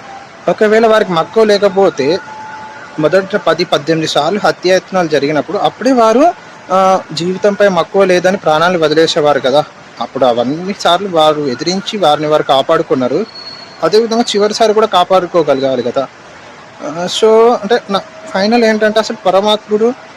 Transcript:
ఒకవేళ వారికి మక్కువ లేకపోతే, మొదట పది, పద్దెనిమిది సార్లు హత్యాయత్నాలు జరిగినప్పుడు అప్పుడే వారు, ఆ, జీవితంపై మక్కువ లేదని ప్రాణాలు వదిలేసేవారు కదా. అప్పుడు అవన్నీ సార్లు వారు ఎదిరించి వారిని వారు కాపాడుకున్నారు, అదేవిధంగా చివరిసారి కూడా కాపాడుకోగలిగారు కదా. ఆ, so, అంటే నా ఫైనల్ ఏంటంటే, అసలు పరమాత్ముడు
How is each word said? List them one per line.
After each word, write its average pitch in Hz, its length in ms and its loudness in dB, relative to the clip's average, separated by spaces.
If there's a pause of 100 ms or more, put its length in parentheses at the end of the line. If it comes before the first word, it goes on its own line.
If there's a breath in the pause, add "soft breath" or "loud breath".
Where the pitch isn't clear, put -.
(480)
ఒకవేళ 214 380 2
వారికి 214 260 2
మక్కువ 165 320 0
లేకపోతే, 190 720 2 (800)
మొదట 185 380 0
పది, 170 280 -2
పద్దెనిమిది 156 440 -2
సార్లు 170 360 0
హత్యాయత్నాలు 180 640 0
జరిగినప్పుడు 151 500 -2
అప్పుడే 214 340 -2
వారు, 247 400 4 (380)
ఆ, 190 300 2 (120)
జీవితంపై 185 560 0
మక్కువ 185 360 0
లేదని 185 320 2
ప్రాణాలు 170 420 0
వదిలేసేవారు 151 640 2
కదా. 135 240 2 (360)
అప్పుడు 127 240 -4
అవన్నీ 131 560 -2
సార్లు 185 280 0
వారు 156 340 2
ఎదిరించి 175 560 -4
వారిని 151 280 0
వారు 151 160 2
కాపాడుకున్నారు, 147 840 0 (560)
అదేవిధంగా 220 400 2
చివరిసారి 208 520 0
కూడా 220 120 2
కాపాడుకోగలిగారు 160 960 0
కదా. 123 240 -4 (760)
ఆ, 170 260 -8 (140)
so, 220 280 4
అంటే 226 300 0 (100)
నా 196 80 -2 (340)
ఫైనల్ 220 320 0
ఏంటంటే, 214 340 0
అసలు 220 180 -2 (100)
పరమాత్ముడు 214 640 0 (240)